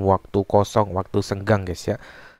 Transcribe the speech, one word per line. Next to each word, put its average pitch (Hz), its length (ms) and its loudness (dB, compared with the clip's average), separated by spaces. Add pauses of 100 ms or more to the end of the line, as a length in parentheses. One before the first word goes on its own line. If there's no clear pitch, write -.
waktu 98 400 2
kosong, 101 480 2
waktu 95 320 -2
senggang, 98 400 -2
guys, 90 240 -6
ya. 101 80 -4 (420)